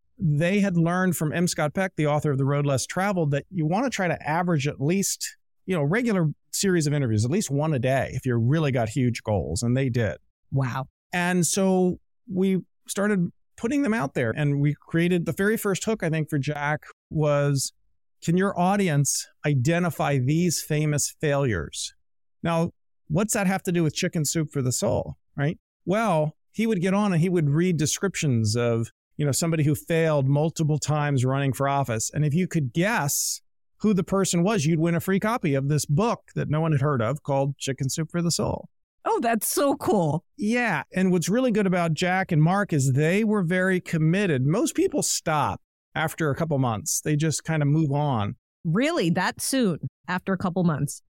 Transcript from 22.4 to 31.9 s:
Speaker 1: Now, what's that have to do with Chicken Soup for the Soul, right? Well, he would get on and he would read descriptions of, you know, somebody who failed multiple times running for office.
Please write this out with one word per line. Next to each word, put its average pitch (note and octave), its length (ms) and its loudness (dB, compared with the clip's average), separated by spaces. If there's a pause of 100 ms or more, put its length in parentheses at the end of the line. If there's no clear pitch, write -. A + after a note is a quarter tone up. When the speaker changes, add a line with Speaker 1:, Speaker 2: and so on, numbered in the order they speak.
Speaker 1:
Now, E3+ 300 0 (360)
what's G3 280 0
that G3+ 120 0
have F#3+ 160 0
to F#3+ 80 -2
do E3+ 120 2
with D3+ 120 0
Chicken E3+ 300 -2
Soup D#3 260 -2
for C#3 100 -4
the B2+ 100 -2
Soul, - 460 -2 (200)
right? D3 220 -2 (260)
Well, E3+ 500 0 (160)
he A3 160 -2
would G#3 140 0
get F#3+ 120 2
on G3+ 200 2
and D#3 80 2
he F#3 80 2
would E3 200 2
read E3+ 280 2
descriptions C3+ 800 0
of, A#2 360 0 (260)
you D3+ 80 -2
know, C#3+ 60 2
somebody D#3+ 320 0
who D3 120 2
failed D#3+ 520 0
multiple D3+ 520 0
times D3 460 0
running C3+ 280 0
for C#3 140 -2
office. C3 460 -2